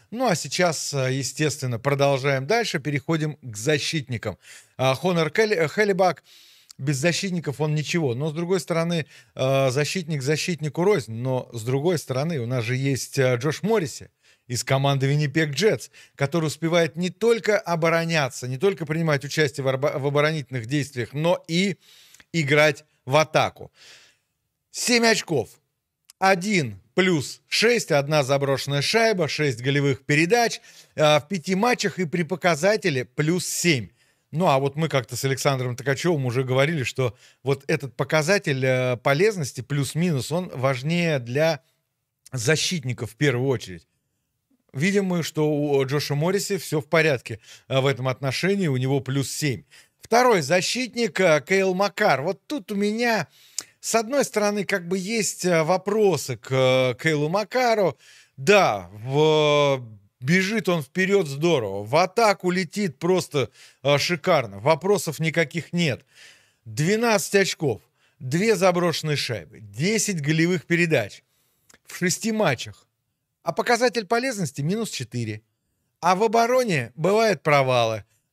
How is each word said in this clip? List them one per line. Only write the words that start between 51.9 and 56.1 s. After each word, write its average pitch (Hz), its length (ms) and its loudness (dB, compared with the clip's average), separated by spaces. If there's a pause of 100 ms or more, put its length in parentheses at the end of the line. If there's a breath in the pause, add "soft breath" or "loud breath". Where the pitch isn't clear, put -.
Вот 185 240 -6
тут 269 260 -8
у - 20 -6
меня, 214 540 -2 (520 loud breath)
с - 140 -4
одной 233 300 0
стороны, 208 400 0
как 175 240 -2
бы 190 80 -2
есть, 196 480 -2
э, 170 180 4
вопросы 185 760 0